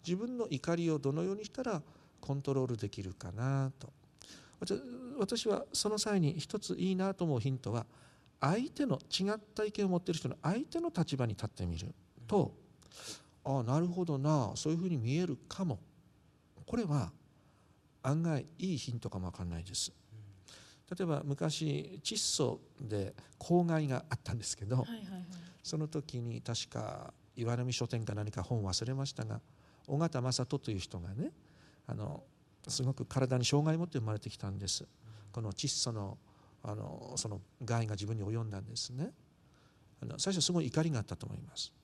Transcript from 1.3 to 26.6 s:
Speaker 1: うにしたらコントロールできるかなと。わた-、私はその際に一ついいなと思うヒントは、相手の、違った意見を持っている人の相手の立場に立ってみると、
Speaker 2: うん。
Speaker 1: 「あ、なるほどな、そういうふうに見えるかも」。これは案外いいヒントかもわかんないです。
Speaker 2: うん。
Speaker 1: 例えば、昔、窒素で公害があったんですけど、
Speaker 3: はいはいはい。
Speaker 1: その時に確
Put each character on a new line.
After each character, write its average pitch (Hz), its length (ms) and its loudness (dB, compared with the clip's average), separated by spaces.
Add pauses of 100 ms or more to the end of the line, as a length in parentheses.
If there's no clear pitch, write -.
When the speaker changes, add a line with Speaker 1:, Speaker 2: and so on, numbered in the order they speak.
Speaker 1:
う 196 40 -2
に 208 100 -10
し - 60 -10
た 262 120 -6
ら 202 180 0 (380)
コ - 140 -2
ン 139 80 0
ト 139 120 2
ロ 131 120 4
ー - 20 -4
ル 120 100 -2
で 101 120 -2
き - 120 -8
る 92 120 -6
か - 180 -8
な 135 480 0
と。 - 140 -14 (640)
わ - 80 -6
た-、 - 80 2 (420)
私 226 300 0
は 202 240 2
そ - 180 2
の 214 80 2
際 208 220 4
に 147 180 4
一 208 220 -4
つ - 180 -2
い 190 140 2
い 185 40 4
な 190 180 2
と 180 120 0
思 143 120 4
う - 20 4
ヒ 123 120 2
ン 131 60 0
ト 104 140 -4
は、 117 140 0 (540)
相 208 300 4
手 294 160 0
の、 185 140 2 (100)
違 202 260 2
っ 214 40 -10
た - 240 -4
意 208 80 0
見 208 140 0
を 185 40 4
持 180 80 4
っ 170 40 4
て 180 100 -2
い - 20 2
る 160 60 0
人 - 80 -4
の - 140 -2
相 220 240 2
手 339 160 -2
の 339 140 0
立 147 200 2
場 131 100 2
に 110 80 0
立 - 120 -4
っ - 40 -4
て - 160 -4
み 85 120 0
る - 160 -6 (340)
と、 - 260 4 (920)
Speaker 2:
う 135 60 0
ん。 139 80 4
Speaker 1:
「あ、 120 40 0
な 131 160 4
る 175 80 4
ほ 175 160 0
ど 156 140 0
な、 135 380 4
そ - 140 0
う 160 40 4
い - 20 2
う 170 40 0
ふ 180 60 0
う 185 40 2
に 160 80 2
見 120 180 2
え 180 100 2
る 139 120 -2 (100)
か - 160 -4
も」。 127 160 0 (880)
こ - 100 -2
れ 233 80 2
は 147 280 2 (920)
案 151 220 2
外 156 220 2 (120)
い 180 180 0
い - 20 -2
ヒ 120 140 -4
ン 117 80 -2
ト - 100 -6
か 95 100 -4
も 92 80 -2
わ 85 40 -4
か - 120 -6
ん 87 60 -2
な 85 100 -2
い 87 40 -6
で 92 120 -10
す。 - 160 -2 (200)
Speaker 2:
う - 840 -16
ん。 175 40 -6
Speaker 1:
例 196 60 -2
え - 20 0
ば、 143 200 0
昔、 151 800 -2
窒 220 140 0
素 - 440 2 (200)
で 104 340 -2 (220)
公 175 260 6
害 160 240 2
が 131 220 0
あ - 60 -2
っ - 60 -10
た - 120 -4
ん 117 40 -2
で 107 60 -6
す - 140 -4
け 101 80 -8
ど、 127 120 2
Speaker 3:
は 127 60 4
い - 40 2
は 233 80 -6
い - 40 -10
は 190 200 -8
い。 180 60 -8 (360)
Speaker 1:
そ - 160 -4
の 156 100 0
時 139 340 -4
に 117 200 -4
確 - 280 -4